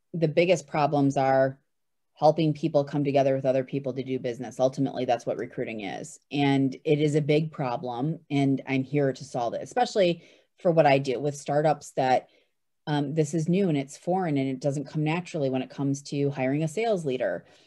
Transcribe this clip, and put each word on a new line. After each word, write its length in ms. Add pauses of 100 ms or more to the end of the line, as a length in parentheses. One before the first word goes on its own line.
(140)
the 140
biggest 400
problems 500
are 400 (560)
helping 400
people 300
come 200
together 300
with 120
other 180
people 300
to 100
do 160
business. 400
Ultimately, 460
that's 200
what 120
recruiting 440
is. 380 (120)
And 440 (100)
it 140
is 160
a 60
big 300
problem, 680 (100)
and 380
I'm 160
here 280
to 120
solve 320
it, 80
especially 580 (380)
for 120
what 140
I 140
do 200
with 160
startups 640
that, 320 (560)
um, 300
this 180
is 160
new 200
and 80
it's 200
foreign 400
and 100
it 140
doesn't 240
come 180
naturally 460
when 140
it 60
comes 340
to 260
hiring 340
a 40
sales 380
leader. 380 (240)